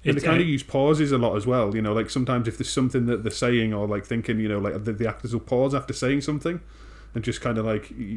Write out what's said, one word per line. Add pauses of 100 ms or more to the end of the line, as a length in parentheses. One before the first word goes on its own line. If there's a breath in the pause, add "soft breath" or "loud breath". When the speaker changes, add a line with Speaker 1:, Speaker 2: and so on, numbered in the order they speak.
Speaker 1:
And
Speaker 2:
It's
Speaker 1:
they
kinda
Speaker 2:
a
Speaker 1:
use
pauses
a
lot
as
well,
you
know,
like,
sometimes
if
there's
something
that
they're
saying
or,
like,
thinking,
you
know,
like,
the,
the
actors
will
pause
after
saying
something (540 loud breath)
and
just
kinda,
like,
y-, (100)